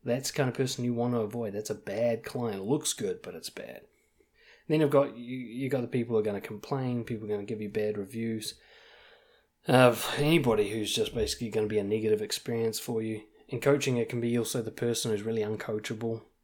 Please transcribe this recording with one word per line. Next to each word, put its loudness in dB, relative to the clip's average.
That's 0
the -8
kind 2
of -2
person -2
you 0
want 0
to 2
avoid. -4
That's -6
a -2
bad 0
client. -4
It -8
looks 0
good, -4
but -12
it's -12
bad. -12
Then 4
you've 6
got, 4
you, -8
you -6
got 0
the -4
people 0
who 6
are 2
gonna 0
complain, -4
people -6
are -6
gonna -2
give -6
you -6
bad 0
reviews. -4
Uh, 8
anybody 4
who's -2
just 0
basically -2
gonna 0
be 0
a 0
negative 2
experience -2
for -2
you. -4
In -4
coaching, 4
it 0
can -2
be 2
also 0
the -6
person -2
who's 0
really 0
uncoachable. -4